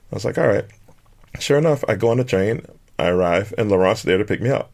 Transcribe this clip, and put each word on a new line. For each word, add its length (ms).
I 40
was 100
like, 140
"All 80
right." 180
Sure 200
enough, 280
I 80
go 140
on 80
the 60
train, 420
I 100
arrive, 480
and 120
Laurent's 340
there 140
to 80
pick 160
me 80
up, 240